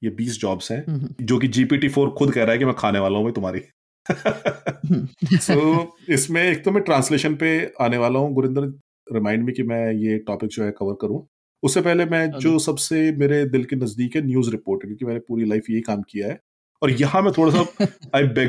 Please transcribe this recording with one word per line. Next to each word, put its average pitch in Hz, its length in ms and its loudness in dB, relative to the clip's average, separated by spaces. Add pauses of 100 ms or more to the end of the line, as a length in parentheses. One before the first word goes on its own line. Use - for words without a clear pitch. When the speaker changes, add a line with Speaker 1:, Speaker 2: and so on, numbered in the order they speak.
Speaker 1:
ये 110 60 -2
बीस 113 300 -6
जॉब्स 95 320 -4
हैं, 139 180 -6
Speaker 2:
हम्म। 139 360 -6
Speaker 1:
जो 117 140 2
कि 131 80 2
जीपीटी 135 420 2
फ़ोर 139 200 2
खुद 143 240 0
कह 120 100 2
रहा 110 80 2
है 117 60 2
कि 135 80 0
मैं 127 100 0
खाने 101 240 0
वाला 98 180 0
हूँ 107 80 0
भाई 117 80 -2
तुम्हारी। 92 280 -4 (460)
<laughs> - 840 -4
Speaker 2:
हम्म। 143 460 0
Speaker 1:
So, 160 480 2 (240)
इसमें 160 340 0
एक 165 200 2
तो 196 80 2
मैं 196 120 2
ट्रांसलेशन 147 520 2
पे 160 460 0
आने 120 160 2
वाला 120 220 2
हूँ, 143 140 0
गुरिंदर, 131 280 0 (520)
रिमाइंड 110 300 0
मी 123 80 -2
कि 127 120 -4
मैं 113 300 -2
ये 107 240 0
टॉपिक 107 320 -6
जो 110 140 -6
है 104 80 -2
कवर 101 300 -6
करूँ। 110 260 -4 (360)
उससे 139 180 2
पहले 175 240 2
मैं 165 260 0
Speaker 2:
हाँ 143 80 -10
Speaker 1:
जो 160 200 4
Speaker 2:
जी। 156 60 -2
Speaker 1:
सबसे 156 460 0
मेरे 143 340 2
दिल 127 180 0
के 135 120 -4
नज़दीक 120 400 -2
है, 156 100 0
न्यूज़ 127 260 2
रिपोर्टर, 98 360 -4
क्योंकि 107 180 -8
मैंने 117 140 -4
पूरी 113 260 -2
लाइफ 107 240 0
यही 113 120 0
काम 107 200 -4
किया 101 260 -8
है 160 120 -8 (440)
और 139 80 2
यहाँ 139 300 2
मैं 196 120 2
थोड़ा 160 180 4
सा 170 340 2
Speaker 2:
<laughs> - 340 -2
Speaker 1:
I - 40 4
beg 127 260 2